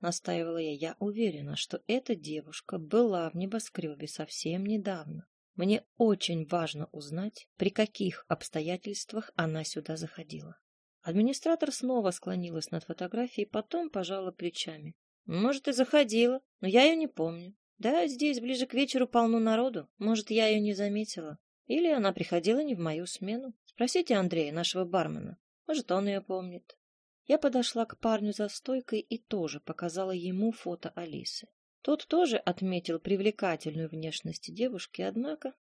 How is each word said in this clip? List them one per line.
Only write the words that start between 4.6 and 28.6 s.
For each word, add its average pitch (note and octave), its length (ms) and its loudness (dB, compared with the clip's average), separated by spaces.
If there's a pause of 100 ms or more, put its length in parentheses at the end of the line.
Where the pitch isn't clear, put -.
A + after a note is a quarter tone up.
недавно. F3+ 600 -4 (300)
Мне G3 280 2 (140)
очень G3 480 2
важно D#3 460 -2
узнать, D#3 560 -8 (100)
при F#3+ 120 2
каких G3+ 580 0
обстоятельствах F3+ 1080 -6
она D#3+ 280 -2
сюда D#3 320 -8
заходила». D#3+ 640 -12 (420)
Администратор C4 680 2
снова B3 400 0
склонилась F3 600 -4
над E3 120 -6
фотографией, G3+ 640 -4
потом D#4+ 420 -4
пожала F#3 420 -4
плечами. E3 600 -8 (320)
«Может, A#3+ 420 2
и C#4+ 40 2
заходила, B3 720 4 (180)
но F#3+ 80 -4
я A#3 160 10
её D#4+ 120 8
не D#4 120 0
помню. E3+ 480 -4 (220)
Да, D4+ 300 2
здесь C4+ 340 0
ближе B3+ 260 -2
к - 60 -8
вечеру B3+ 340 2
полно A#3 320 4
народу. A3 480 2 (100)
Может, G#3+ 340 0
я A3 160 6
её G#3+ 140 4
не G#3 120 0
заметила. G3+ 640 -4 (280)
Или D#4+ 220 2
она A3+ 240 4
приходила F#3+ 500 2
не C#4 140 0
в F3 40 -8
мою E3 260 -2
смену. A#3 480 -8 (120)
Спросите C#4 500 2
Андрея, E3+ 360 2
нашего E3+ 340 0
бармена. E3 520 -2 (280)
Может, D#4 260 -2
он G3 160 2
её G3 140 0
помнит». F#3 560 -8 (480)
Я C#4+ 120 6
подошла B3 480 2
к - 140 -18
парню G#3 340 0
за G#3 160 -2
стойкой B3+ 500 -4